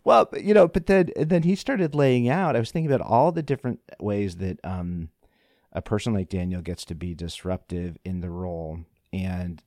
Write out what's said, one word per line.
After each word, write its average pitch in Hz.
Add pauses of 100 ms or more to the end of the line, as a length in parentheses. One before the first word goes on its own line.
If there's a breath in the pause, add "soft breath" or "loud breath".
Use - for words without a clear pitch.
Well, -
but, -
you 208
know, 190
but 170
then, 190
and 156
then 170
he 180
started 190
laying 127
out, 156
I 117
was 113
thinking 160
about 120
all 131
the 165
different 131 (200)
ways 101
that, 92
um, 87 (640)
a 90
person 110
like 95
Daniel 90
gets 85
to 85
be 85
disruptive 87
in 92
the 90
role. 85 (320)
And 90